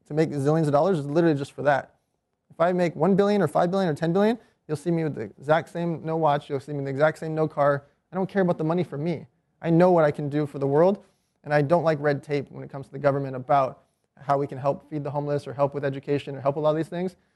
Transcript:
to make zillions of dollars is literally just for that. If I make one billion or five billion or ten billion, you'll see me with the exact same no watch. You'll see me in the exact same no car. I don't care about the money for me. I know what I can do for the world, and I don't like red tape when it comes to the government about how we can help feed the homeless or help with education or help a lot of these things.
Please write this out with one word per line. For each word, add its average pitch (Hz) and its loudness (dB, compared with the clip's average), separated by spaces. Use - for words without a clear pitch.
to - -12
make 156 2
zillions 147 2
of 139 2
dollars 160 2
is 139 -6
literally 160 2
just 139 -8
for 131 -10
that. 139 0
If - -20
I 170 4
make 180 0
one 170 4
billion 202 4
or 165 2
five 170 0
billion 190 0
or 147 -2
ten 165 -2
billion, 208 2
you'll 151 -4
see 175 -4
me 165 0
with 147 -4
the 117 -8
exact 139 -2
same 170 -6
no 160 -4
watch. 151 0
You'll 143 -4
see 143 -12
me 147 -6
in 139 -6
the 139 -6
exact 151 0
same 160 -8
no 156 0
car. 143 0
I - -18
don't 185 -4
care 196 0
about 175 0
the 180 -4
money 170 0
for - -8
me. 151 -6
I 165 -2
know 175 6
what 170 6
I 151 4
can 147 -6
do 147 -2
for 143 -12
the 139 -2
world, 170 4
and 147 -4
I 151 4
don't 147 2
like 160 2
red 143 0
tape 143 -6
when 135 -14
it 135 -16
comes 139 -14
to - -20
the 139 -14
government 135 0
about 135 0
how 139 0
we 143 0
can 139 -12
help 139 -4
feed 151 -8
the 143 -6
homeless 143 -4
or 135 -12
help 139 0
with 143 -6
education 139 -4
or 131 -12
help 143 0
a 160 -4
lot 151 2
of 151 0
these 156 -4
things. 180 -8